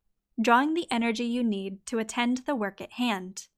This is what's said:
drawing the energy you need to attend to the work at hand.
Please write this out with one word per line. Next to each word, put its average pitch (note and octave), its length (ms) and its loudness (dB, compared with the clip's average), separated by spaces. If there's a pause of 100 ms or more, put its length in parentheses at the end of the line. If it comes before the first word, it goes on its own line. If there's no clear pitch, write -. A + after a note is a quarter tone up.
(400)
drawing B3+ 340 6
the E4 140 -2
energy A#3 360 0
you A#3+ 180 0
need G3 440 -2
to A#3 120 -4
attend A#3+ 380 0
to B3+ 80 -8
the D4 100 0
work G3+ 260 -4
at - 120 -14
hand. F#3+ 640 -4